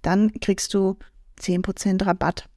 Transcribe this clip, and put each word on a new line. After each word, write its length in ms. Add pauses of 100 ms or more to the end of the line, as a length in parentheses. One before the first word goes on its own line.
dann 280 (100)
kriegst 340
du 220 (380)
zehn 280
Prozent 420
Rabatt. 520